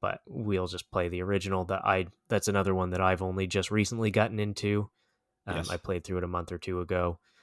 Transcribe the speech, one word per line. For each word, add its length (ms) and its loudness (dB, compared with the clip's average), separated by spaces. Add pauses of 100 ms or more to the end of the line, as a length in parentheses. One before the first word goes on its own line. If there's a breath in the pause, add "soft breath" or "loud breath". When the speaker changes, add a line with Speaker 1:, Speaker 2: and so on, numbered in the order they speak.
Speaker 1:
but 260 -2
we'll 400 0
just 240 -10
play 180 0
the 140 -4
original. 440 0
That 180 -2
I, 240 2 (200)
that's 200 2
another 260 4
one 160 2
that 100 0
I've 220 4
only 240 0
just 240 0
recently 400 2
gotten 300 2
into. 500 0 (560)
Um, 120 -4
Speaker 2:
Yes. 120 -4
Speaker 1:
I 60 -2
played 280 -4
through 140 -2
it 60 0
a 40 -4
month 220 -4
or 80 -4
two 220 -4
ago, 400 0 (220 soft breath)